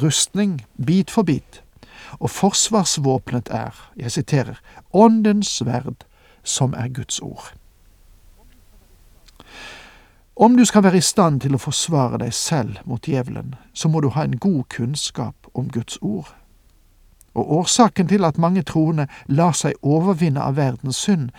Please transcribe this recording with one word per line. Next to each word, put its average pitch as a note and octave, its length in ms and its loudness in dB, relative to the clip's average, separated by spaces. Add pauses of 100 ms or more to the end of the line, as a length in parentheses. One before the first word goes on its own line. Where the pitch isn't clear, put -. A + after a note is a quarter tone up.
rustning, F3 640 0 (200)
bit F3+ 240 2
for A3+ 120 2
bit. - 400 -4 (560)
Og - 120 -4
forsvarsvåpenet D3 1200 0
er, A#2 160 -6 (260)
jeg A#2+ 140 -6
siterer, A#2 480 -2 (340)
"åndens G#3 540 4 (160)
sverd, - 420 -4 (380)
som - 320 -2
er - 140 -4
Guds - 340 -8
ord". - 320 -14 (2750)
Om A#3 160 8
du B3 80 8
skal G#3 180 6
være F#3 180 6
i - 20 2
stand D#3 400 2
til C#3 140 0
å - 20 -4
forsvare B2+ 640 0
deg A#2+ 80 -2
selv A2 460 -2 (100)
mot B2 160 -6
djevelen, B2+ 540 -6 (180)
så - 160 -2
må D#3+ 100 2
du C#3 140 0
ha D#3 80 0
en C3+ 160 -2
god E3+ 320 0
kunnskap - 840 -6
om B2+ 120 -4
Guds B2 320 -8
ord. F#3+ 300 -6 (1040)
Og - 220 -2
årsaken F#3 500 2
til G3 180 2
at D#3 140 0
mange F3 240 0
troende D#3 460 0 (180)
lar D#3 320 2
seg - 240 -2
overvinne D#3+ 560 0
av C3 160 -2
verdens C3 480 -4
synd, D#3 360 0